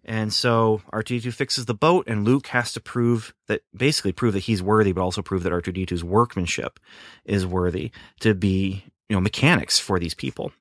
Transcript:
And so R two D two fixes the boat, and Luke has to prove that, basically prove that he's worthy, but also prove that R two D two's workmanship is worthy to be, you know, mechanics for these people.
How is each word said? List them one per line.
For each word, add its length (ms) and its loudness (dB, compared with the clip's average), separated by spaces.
And 280 -4
so 580 2
R 140 -4
two 140 -4
D 20 -2
two 100 -6
fixes 360 -4
the 80 -2
boat, 340 2
and 160 -2
Luke 240 2
has 240 -2
to 80 -8
prove 520 0
that, 160 -2
basically 340 0
prove 220 0
that 80 0
he's 200 0
worthy, 300 4
but 100 -2
also 220 -2
prove 220 -2
that 80 0
R 80 0
two 100 -6
D 160 -4
two's 160 -4
workmanship 800 -2
is 220 0
worthy 460 -2
to 160 2
be, 500 0
you 60 -2
know, 60 2
mechanics 580 2
for 220 0
these 140 -6
people. 360 -8